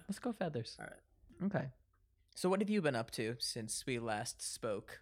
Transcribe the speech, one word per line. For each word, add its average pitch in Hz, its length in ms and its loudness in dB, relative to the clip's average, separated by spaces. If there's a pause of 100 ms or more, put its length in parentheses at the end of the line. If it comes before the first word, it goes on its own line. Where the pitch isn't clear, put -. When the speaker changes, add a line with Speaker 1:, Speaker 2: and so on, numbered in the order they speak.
(100)
Speaker 1:
Let's 202 80 -4
go 240 140 -2
feathers. 147 460 -2
Speaker 2:
All - 80 -8
right. - 600 -8
Speaker 1:
Okay. 139 220 2 (640)
So - 140 4
what 196 120 6
have 208 100 2
you 208 100 4
been 143 160 4
up 117 160 0
to 117 260 0
since - 480 -2
we 123 120 0
last 113 420 -2
spoke? - 600 -4